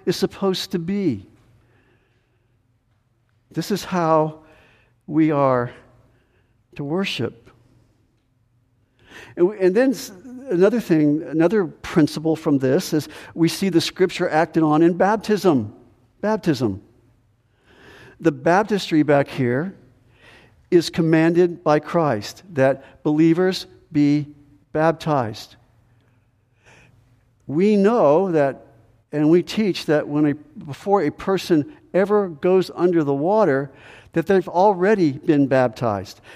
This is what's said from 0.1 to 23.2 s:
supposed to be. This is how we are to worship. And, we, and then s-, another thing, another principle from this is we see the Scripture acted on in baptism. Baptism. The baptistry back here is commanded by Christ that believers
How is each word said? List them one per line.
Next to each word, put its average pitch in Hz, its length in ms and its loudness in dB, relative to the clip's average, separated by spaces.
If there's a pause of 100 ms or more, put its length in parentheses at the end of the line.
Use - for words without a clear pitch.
supposed - 560 -4
to 190 80 -4
be. 165 480 -4 (2250)
This 165 220 -8
is 185 100 -4
how 160 600 0 (640)
we 156 240 0
are 131 400 0 (1040)
to 147 80 -10
worship. 160 580 -6 (2000)
And, 175 100 4
we, 214 100 -8
and 185 160 2
then 262 160 4
s-, - 200 -6 (400)
another 202 300 2
thing, 156 420 2
another 170 440 0
principle 156 680 -2
from 147 220 0
this 135 360 0
is 147 140 -2 (260)
we 165 140 2
see 196 200 -4
the 165 140 2
Scripture 180 460 -2
acted 160 340 0
on 156 200 2
in 175 120 4
baptism. 185 800 0 (480)
Baptism. 131 600 -4 (1400)
The 160 140 0
baptistry 170 720 0
back 143 260 2
here 135 480 -4 (920)
is 170 180 4
commanded 165 760 0
by 156 180 2
Christ 143 640 -4 (100)
that 131 480 -2
believers 165 640 0 (260)